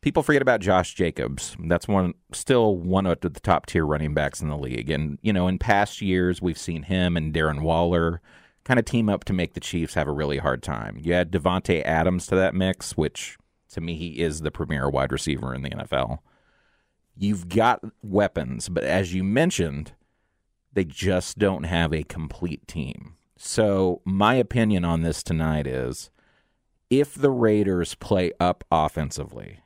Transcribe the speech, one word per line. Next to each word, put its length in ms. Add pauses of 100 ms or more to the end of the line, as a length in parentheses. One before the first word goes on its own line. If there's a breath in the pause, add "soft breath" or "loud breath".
People 220
forget 180
about 200
Josh 320
Jacobs. 680
That's 280
one, 280 (180)
still 420
one 300
of 160
the 80
top 380
tier 180
running 300
backs 260
in 80
the 80
league. 320
And, 320
you 100
know, 160
in 120
past 420
years, 400
we've 160
seen 260
him 320
and 180
Darren 280
Waller 580 (460 soft breath)
kinda 180
team 260
up 160
to 80
make 200
the 60
Chiefs 360
have 120
a 60
really 240
hard 260
time. 360
You 140
add 180
Davante 540
Adams 420
to 80
that 200
mix, 420
which 400 (340)
to 100
me, 140
he 240
is 220
the 100
premier 380
wide 220
receiver 420
in 80
the 100
N 100
F 120
L. 300 (920)
You've 340
got 340 (180)
weapons, 680
but 140
as 300
you 100
mentioned, 680 (800)
they 120
just 520
don't 260
have 300
a 100
complete 640
team. 480 (220)
So 680
my 300
opinion 500
on 160
this 220
tonight 440
is 420 (800)
if 260
the 160
Raiders 640
play 440
up 320
offensively 960